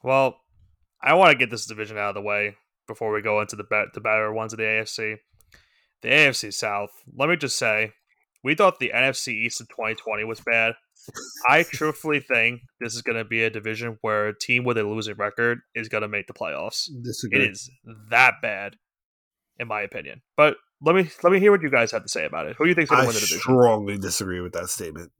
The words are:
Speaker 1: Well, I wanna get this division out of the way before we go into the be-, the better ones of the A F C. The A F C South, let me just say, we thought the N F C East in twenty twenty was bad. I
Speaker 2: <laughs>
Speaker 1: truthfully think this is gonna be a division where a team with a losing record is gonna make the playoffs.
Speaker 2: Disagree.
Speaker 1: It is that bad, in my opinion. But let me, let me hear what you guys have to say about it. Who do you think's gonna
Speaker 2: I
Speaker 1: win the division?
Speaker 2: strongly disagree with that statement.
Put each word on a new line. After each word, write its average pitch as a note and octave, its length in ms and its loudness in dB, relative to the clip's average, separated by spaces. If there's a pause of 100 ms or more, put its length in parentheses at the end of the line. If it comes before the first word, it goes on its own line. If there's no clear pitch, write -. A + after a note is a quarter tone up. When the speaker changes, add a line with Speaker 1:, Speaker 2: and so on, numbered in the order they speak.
Speaker 1:
Well, C3 360 2 (640)
I C#3+ 120 4
wanna F3 200 8
get B2 140 0
this A2 160 -8
division G#2+ 320 -10
out G#2 120 -2
of G2 60 -6
the G2+ 60 -8
way G#2 340 -4 (320)
before A2 240 -6
we G#2+ 100 -2
go G#2 200 0
into G#2+ 140 -8
the G#2 80 -12
be-, G#2 300 -2
the A2 80 -14
better G#2+ 300 0
ones A2 220 -6
of A2 40 -12
the A2 80 -4
A A2 160 0
F A2 60 -8
C. G#2+ 280 -8 (880)
The A#2 80 -6
A C#3+ 180 6
F B2+ 80 2
C G#2 160 -6
South, G2+ 400 -4 (240)
let C#3 140 0
me F3 60 2
just D3 200 -4
say, G#2+ 380 0 (500)
we C#3+ 120 2
thought G3+ 240 4
the B2+ 140 -4
N A#2+ 100 2
F C3 120 0
C - 180 -8
East A2+ 280 -6
in A2+ 60 -18
twenty A2 280 -6
twenty G#2+ 280 -6
was A2 160 -8
bad. A2+ 340 0 (760)
I D3+ 160 6
Speaker 2:
<laughs> - 80 -6
Speaker 1:
truthfully D3+ 480 -2
think A#2+ 420 -2 (180)
this A#2 160 -8
is A#2 60 -8
gonna A2+ 240 -6
be A2+ 180 -2
a A2+ 60 0
division A2 520 -8
where G#2+ 260 0
a G#2+ 100 -6
team B2 260 -2
with A#2+ 140 0
a G#2+ 60 0
losing G#2+ 320 -6
record A#2 440 -2 (160)
is A2+ 140 -8
gonna G#2+ 180 -4
make G#2 200 -6
the - 60 -18
playoffs. E2 540 -8 (160)
Speaker 2:
Disagree. A#2+ 420 -2
Speaker 1:
It G#2 60 -2
is - 180 -16 (400)
that A#2+ 320 6
bad, G2+ 360 -8 (840)
in A#2+ 80 -8
my G#2+ 140 -4
opinion. F2+ 400 -12 (140)
But D3+ 220 6 (240)
let D#3+ 140 4
me, F3+ 140 4 (120)
let F3 100 6
me G3 80 4
hear G#3 120 8
what F#3+ 100 4
you D3+ 80 -2
guys A#2 220 2
have A2 120 -4
to - 60 -14
say D#2+ 160 -4
about D2+ 220 -6
it. G#2 100 -10
Who D3+ 60 0
do E3+ 60 4
you F3 60 4
think's D#3+ 140 2
gonna C3 140 6
Speaker 2:
I - 20 4
Speaker 1:
win A#2 80 0
the G#2+ 60 -2
division? G2+ 200 -2
Speaker 2:
strongly A2 580 4
disagree F#2+ 440 -4
with F2+ 120 -10
that F2 160 -6
statement. E2 500 -10